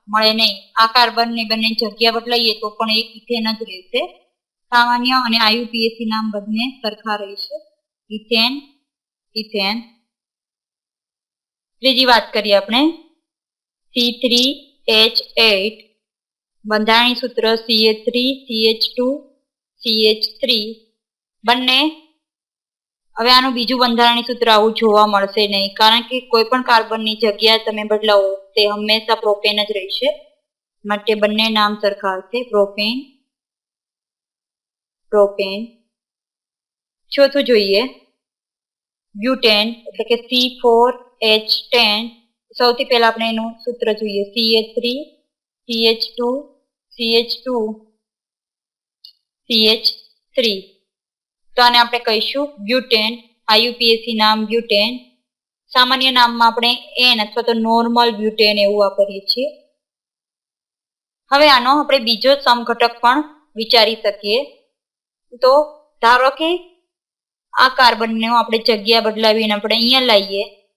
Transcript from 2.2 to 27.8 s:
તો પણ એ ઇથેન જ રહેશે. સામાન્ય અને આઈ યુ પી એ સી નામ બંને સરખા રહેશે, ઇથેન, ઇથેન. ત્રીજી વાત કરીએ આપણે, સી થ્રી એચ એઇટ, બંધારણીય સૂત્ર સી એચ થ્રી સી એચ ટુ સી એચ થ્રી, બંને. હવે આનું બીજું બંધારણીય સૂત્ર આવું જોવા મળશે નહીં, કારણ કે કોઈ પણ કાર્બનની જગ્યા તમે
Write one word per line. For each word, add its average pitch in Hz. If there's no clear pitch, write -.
તો 220
પણ 220
એ 220
ઇથેન 226
જ 214
રહેશે. 220
સામાન્ય 240
અને 226
આઈ 220
યુ 240
પી 226
એ 226
સી 226
નામ 220
બંને 214
સરખા 214
રહેશે, 403
ઇથેન, 226
ઇથેન. 214
ત્રીજી 247
વાત 226
કરીએ 214
આપણે, 226
સી 240
થ્રી 247
એચ 226
એઇટ, 214
બંધારણીય 226
સૂત્ર 240
સી 226
એચ 220
થ્રી 262
સી 220
એચ 226
ટુ 262
સી 220
એચ 214
થ્રી, 226
બંને. 254
હવે 233
આનું 254
બીજું 240
બંધારણીય 240
સૂત્ર 240
આવું 220
જોવા 214
મળશે 202
નહીં, 196
કારણ 226
કે 247
કોઈ 233
પણ 254
કાર્બનની 220
જગ્યા 220
તમે 214